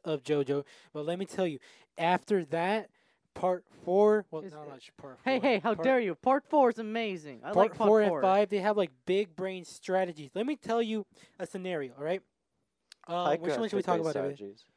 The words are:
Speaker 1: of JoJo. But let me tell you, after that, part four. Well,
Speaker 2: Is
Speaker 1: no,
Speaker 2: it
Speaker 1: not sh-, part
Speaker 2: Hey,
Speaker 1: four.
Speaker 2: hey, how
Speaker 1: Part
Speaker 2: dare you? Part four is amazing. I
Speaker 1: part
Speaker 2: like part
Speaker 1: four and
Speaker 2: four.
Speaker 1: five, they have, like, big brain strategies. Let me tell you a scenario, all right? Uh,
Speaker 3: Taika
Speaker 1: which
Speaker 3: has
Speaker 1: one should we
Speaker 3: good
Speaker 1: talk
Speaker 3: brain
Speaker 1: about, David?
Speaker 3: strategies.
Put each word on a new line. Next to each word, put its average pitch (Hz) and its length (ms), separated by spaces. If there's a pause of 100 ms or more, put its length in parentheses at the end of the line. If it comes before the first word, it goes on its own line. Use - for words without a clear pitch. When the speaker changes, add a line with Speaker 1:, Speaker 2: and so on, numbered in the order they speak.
Speaker 1:
of 151 180
JoJo. 143 420 (280)
But 151 140
let 175 120
me 190 60
tell 185 220
you, 147 140 (360)
after 180 500
that, 180 440 (440)
part 180 300 (200)
four. 208 460
Well, 156 120
Speaker 2:
Is 151 100
Speaker 1:
no, 151 100
Speaker 2:
it 147 60
Speaker 1:
not 135 140
sh-, - 140
part 135 280
Speaker 2:
Hey, 262 160
Speaker 1:
four. 277 80
Speaker 2:
hey, 226 100
how 220 160
Speaker 1:
Part 175 100
Speaker 2:
dare 262 160
you? 185 140
Part 269 340
four 269 220
is 233 80
amazing. 202 640
I 135 100
Speaker 1:
part - 40
Speaker 2:
like 208 180
part 214 140
Speaker 1:
four 214 140
and 202 80
Speaker 2:
four. 151 120
Speaker 1:
five, 196 260
they 208 100
have, 202 180
like, 196 140 (160)
big 185 300
brain 185 280
strategies. 175 720
Let 214 120
me 285 100
tell 233 260
you 220 240 (320)
a 180 80
scenario, 175 500
all 143 80
right? 185 180 (840)
Uh, 175 220
Speaker 3:
Taika 160 120
Speaker 1:
which 165 100
Speaker 3:
has 139 100
Speaker 1:
one 220 80
should 202 80
we 190 60
Speaker 3:
good - 40
Speaker 1:
talk 180 100
Speaker 3:
brain 170 40 (100)
Speaker 1:
about, 143 120
David? 139 140
Speaker 3:
strategies. 101 280 (120)